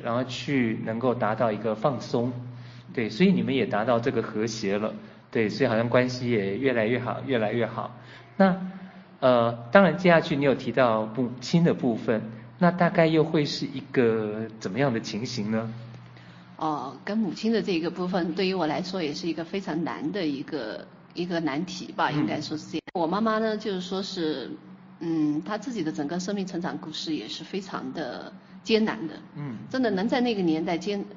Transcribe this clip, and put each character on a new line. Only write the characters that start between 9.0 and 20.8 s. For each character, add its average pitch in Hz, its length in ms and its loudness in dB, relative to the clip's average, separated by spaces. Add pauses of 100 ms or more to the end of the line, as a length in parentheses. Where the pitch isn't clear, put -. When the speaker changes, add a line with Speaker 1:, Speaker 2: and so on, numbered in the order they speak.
Speaker 1:
呃， 120 320 6 (200)
当 196 120 10
然 160 140 4
接 175 140 6
下 160 100 8
去 156 140 0
你 139 100 2
有 135 80 6
提 - 180 -2
到 113 340 4 (100)
母 123 160 0 (100)
亲 170 220 4
的 147 100 6
部 117 220 2
分， 107 260 0 (380)
那 180 100 6
大 175 220 4
概 165 160 6
又 160 160 4
会 156 200 2
是 143 220 -4
一 131 160 -8 (100)
个 110 540 2 (140)
怎 117 100 -6
么 95 80 -4
样 135 160 2
的 113 60 -2
情 107 260 -6
形 107 240 -4
呢？ 113 240 -2 (840)
Speaker 2:
哦， 135 460 -4
跟 208 140 -2
母 208 160 0
亲 214 180 0
的 208 120 2
这 180 160 0
个 165 100 -2
部 180 180 -4
分， 170 280 0
对 190 120 2
于 185 60 0
我 175 140 0
来 147 160 0
说 190 180 -6
也 147 100 -2
是 165 160 -6
一 160 60 0
个 165 100 -6
非 196 160 -6
常 175 240 -4
难 123 280 -4
的 185 160 -2
一 143 160 -4
个， 123 420 -8 (300)